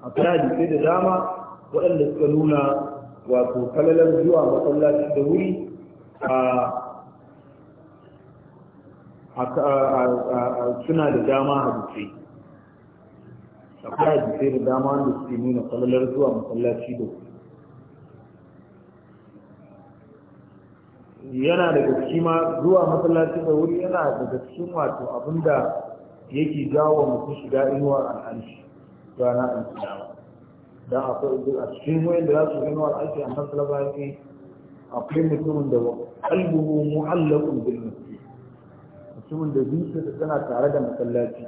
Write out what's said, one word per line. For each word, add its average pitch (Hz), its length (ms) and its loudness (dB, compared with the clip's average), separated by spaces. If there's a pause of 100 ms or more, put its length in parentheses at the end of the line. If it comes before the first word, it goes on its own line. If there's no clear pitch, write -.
Akwai - 220 0
hadisai 165 420 2
da 151 160 0
dama 185 320 4 (580)
waɗanda 160 400 4
suka 151 140 2
nuna 151 340 4 (680)
wato 123 460 2
falalar 160 480 6
zuwa 165 220 6
masallaci 147 600 2 (100)
da 143 60 2
wuri 170 280 2 (720)
a, 131 120 0 (3000)
a, 127 60 0
a, 143 300 0 (200)
a, 127 80 2 (320)
a, 123 540 -2
suna 156 240 2
da 123 120 2
dama 139 380 2
hadisai. 110 500 -6 (1700)
Akwai 143 360 2
hadisai 131 400 0
da - 60 0
dama 131 200 2
wanda 139 340 2
suke 123 180 -6
nuna 123 320 0
falalar 127 440 2
zuwa 143 200 2
masallaci 117 640 -2
da 117 80 -4
wuri. - 140 -12 (4000)
Yana 165 420 2
daga 135 340 2
cikin 165 160 0
ma, 165 380 0
zuwa 170 260 6
masallaci 165 580 2
da 156 80 2
wuri 170 280 2
yana 180 360 -2
daga 123 320 -6
cikin, 175 240 -10
wato, 143 320 -4 (100)
abin 151 280 -4
da 131 420 2 (440)
yake 147 440 -2
jawo 151 320 4
mutum 143 360 -4
shiga 135 280 0
inuwar 139 400 0
al'arshi - 560 -12 (540)
rana 123 420 0
alkiyama. - 460 -10 (840)
Dan 127 140 0
akwai, 131 340 -2 (240)
a 143 40 -6 (120)
cikin 160 300 0
wayanda 160 260 2
za 156 140 4
su 151 100 -4
shiga 151 140 -4
inuwar 151 260 -2
al'arshi, 147 260 -6
Annabi 139 260 -6
sallallahu 143 240 -2
alaihi 139 120 -2
wasallam 143 160 -6
ya 143 120 -8
ce, - 40 -16 (720)
akwai 156 340 -2
mutumin 147 460 0
da 120 80 4 (520)
qalbuhu 160 460 0 (140)
mu'allaqun 151 760 0
bil 120 200 -4
masjid. - 340 -14 (960)
Mutumin 156 380 -8
da 135 80 2
zuciyarsa 160 580 -4
tana 156 180 -2 (120)
tare 123 220 0
da 143 80 0
masallaci. 120 680 -4